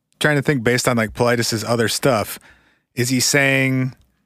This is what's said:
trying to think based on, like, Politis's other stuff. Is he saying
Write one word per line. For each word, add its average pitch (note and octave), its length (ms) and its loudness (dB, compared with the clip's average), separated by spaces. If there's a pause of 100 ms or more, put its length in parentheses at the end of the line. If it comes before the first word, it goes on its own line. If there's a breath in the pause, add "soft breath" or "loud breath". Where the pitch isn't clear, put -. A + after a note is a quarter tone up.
(200)
trying D3+ 160 2
to C#3 60 0
think C#3+ 220 0
based B2 240 2
on, B2+ 80 0
like, A2 180 -2
Politis's A#2+ 500 0
other A2+ 240 0
stuff. A2 500 0 (560 soft breath)
Is A#2+ 160 -2
he B2+ 100 0
saying C3+ 760 0 (320)